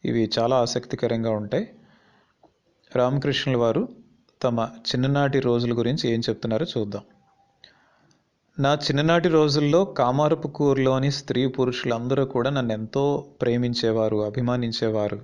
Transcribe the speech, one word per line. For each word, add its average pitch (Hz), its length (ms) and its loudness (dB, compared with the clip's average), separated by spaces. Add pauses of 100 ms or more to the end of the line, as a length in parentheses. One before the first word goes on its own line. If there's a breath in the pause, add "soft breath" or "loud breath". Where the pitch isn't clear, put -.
ఇవి 113 260 0 (100)
చాలా 120 180 2
ఆసక్తికరంగా 117 720 -2
ఉంటాయి. 107 340 -2 (1300 soft breath)
రామకృష్ణుల 131 680 0
వారు 120 320 0 (520)
తమ 117 260 0 (140)
చిన్ననాటి 139 580 0
రోజుల 120 400 0
గురించి 120 320 0
ఏం 117 80 0
చెప్తున్నారో 113 460 -2
చూద్దాం. 101 380 -6 (1500 soft breath)
నా 139 160 2
చిన్ననాటి 160 560 2
రోజుల్లో 151 560 4
కామారపుకూరులోని 139 1300 2
స్త్రీ 131 360 0
పురుషులందరూ 127 760 0
కూడా 127 240 -2
నన్ను 127 240 -2
ఎంతో 139 520 -2 (160)
ప్రేమించేవారు, 117 840 0
అభిమానించేవారు. 113 1000 -2